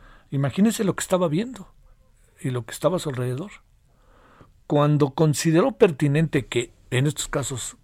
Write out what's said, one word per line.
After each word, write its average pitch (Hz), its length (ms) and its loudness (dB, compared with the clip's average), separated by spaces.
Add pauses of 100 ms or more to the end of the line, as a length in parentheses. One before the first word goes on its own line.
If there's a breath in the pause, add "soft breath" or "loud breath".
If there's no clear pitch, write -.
(300 soft breath)
Imagínense 190 540 0
lo 185 100 0
que - 60 -10
estaba 180 300 0
viendo 202 400 -4 (720)
y 135 80 -4
lo 123 160 -4
que - 80 -14
estaba 185 240 0
a - 20 -6
su - 80 -8
alrededor. 127 420 -6 (1200 soft breath)
Cuando 147 440 2
consideró 165 600 2
pertinente, 151 760 2
que - 260 -4 (160)
en 127 180 2
estos - 220 -6
casos 131 540 -6